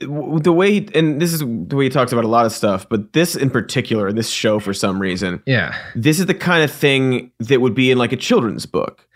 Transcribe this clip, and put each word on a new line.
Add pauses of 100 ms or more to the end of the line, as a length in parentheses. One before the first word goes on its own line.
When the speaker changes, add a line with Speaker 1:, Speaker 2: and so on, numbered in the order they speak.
Speaker 1:
w-,
the
way
he,
and
this
is
the
way
he
talks
about
a
lot
of
stuff,
but
this
in
particular,
this
show
for
some
reason,
Speaker 2:
Yeah. (220)
Speaker 1:
this
is
the
kind
of
thing
that
would
be
in,
like,
a
children's
book. (100)